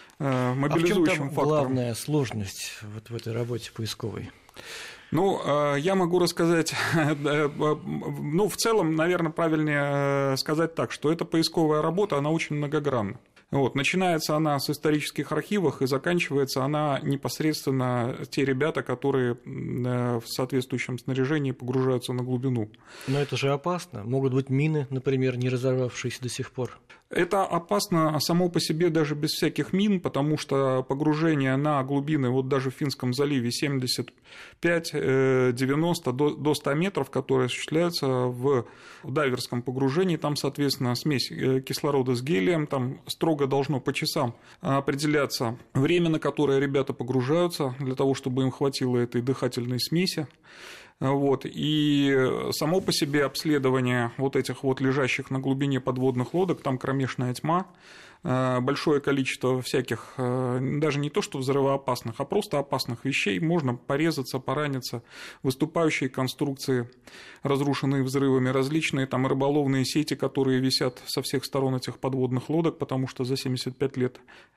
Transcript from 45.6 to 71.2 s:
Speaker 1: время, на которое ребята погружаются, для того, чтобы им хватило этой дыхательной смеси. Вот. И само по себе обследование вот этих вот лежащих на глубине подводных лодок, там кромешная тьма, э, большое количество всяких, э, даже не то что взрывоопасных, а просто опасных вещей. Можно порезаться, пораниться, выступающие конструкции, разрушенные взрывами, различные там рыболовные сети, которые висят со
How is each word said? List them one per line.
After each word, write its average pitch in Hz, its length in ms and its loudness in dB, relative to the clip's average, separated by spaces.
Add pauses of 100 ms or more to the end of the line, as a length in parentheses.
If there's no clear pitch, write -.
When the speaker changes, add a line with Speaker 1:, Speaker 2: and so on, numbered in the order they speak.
Speaker 1:
время, 165 340 4
на 156 100 2
которое 143 400 2
ребята 139 360 0
погружаются, 135 840 0
для 131 160 -4
того, 135 200 2
чтобы 131 280 -2
им 131 80 2
хватило 135 460 0
этой 120 240 0
дыхательной 123 580 -2
смеси. 160 480 -2 (720)
Вот. 139 440 2
И 147 720 2 (360)
само 165 280 0
по 180 120 0
себе 147 340 2
обследование 131 880 0
вот 135 200 0
этих 127 260 -2
вот 131 180 0
лежащих 135 500 0
на 135 100 -2
глубине 135 400 0
подводных 127 520 0
лодок, 180 300 0
там 131 160 -2
кромешная 131 560 -2
тьма, 170 320 0 (560)
э, 127 380 2
большое 139 400 2
количество 131 600 0
всяких, 123 560 -4
э, 127 640 -2
даже 147 220 0
не 143 100 -2
то 139 100 -2
что - 180 -6
взрывоопасных, 135 800 0
а 135 60 -4
просто 151 360 -2
опасных 123 440 -6
вещей. 185 360 0
Можно 160 340 2
порезаться, 143 640 -2
пораниться, 131 640 -4 (400)
выступающие 151 640 0
конструкции, 131 800 -2 (540)
разрушенные 139 600 2
взрывами, 131 440 2
различные 135 580 0
там 131 200 0
рыболовные 139 580 2
сети, 147 300 0
которые 131 460 2
висят 131 460 0
со - 160 -4